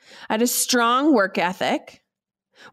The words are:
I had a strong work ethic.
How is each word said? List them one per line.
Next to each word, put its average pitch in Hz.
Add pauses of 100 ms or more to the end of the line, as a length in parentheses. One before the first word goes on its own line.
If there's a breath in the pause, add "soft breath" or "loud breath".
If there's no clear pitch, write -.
(280 loud breath)
I 214
had 220
a 247
strong 247
work 196
ethic. 185 (720 loud breath)